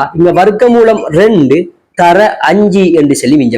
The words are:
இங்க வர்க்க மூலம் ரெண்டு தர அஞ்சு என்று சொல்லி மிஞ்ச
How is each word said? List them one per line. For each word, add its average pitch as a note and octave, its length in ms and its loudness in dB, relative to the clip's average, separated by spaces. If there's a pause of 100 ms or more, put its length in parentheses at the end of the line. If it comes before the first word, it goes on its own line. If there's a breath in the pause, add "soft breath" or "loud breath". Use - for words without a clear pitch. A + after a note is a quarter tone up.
(180)
இங்க E3+ 220 2
வர்க்க G#3 340 0
மூலம் A3 260 2 (200)
ரெண்டு E3 360 2 (440)
தர F3 180 0 (320)
அஞ்சு G3 340 0 (140)
என்று C#3+ 220 0
சொல்லி B2+ 200 0
மிஞ்ச A#2 180 -2